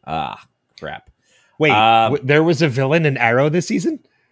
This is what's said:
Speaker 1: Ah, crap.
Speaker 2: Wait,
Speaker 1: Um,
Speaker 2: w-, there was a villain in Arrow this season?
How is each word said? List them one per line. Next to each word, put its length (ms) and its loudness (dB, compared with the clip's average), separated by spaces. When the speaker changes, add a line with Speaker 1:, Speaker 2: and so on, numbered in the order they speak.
Speaker 1:
Ah, 340 -8
crap. 300 -16
Speaker 2:
Wait, 140 2
Speaker 1:
Um, 420 4
Speaker 2:
w-, 120 -4
there 180 2
was 180 0
a 80 2
villain 360 -2
in 120 -2
Arrow 320 2
this 180 -2
season? 320 -4